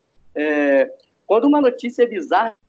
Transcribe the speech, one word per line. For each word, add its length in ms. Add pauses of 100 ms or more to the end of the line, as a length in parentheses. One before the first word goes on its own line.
(340)
É, 560 (400)
quando 160
uma 160
notícia 400
é 60
bizarra 480 (140)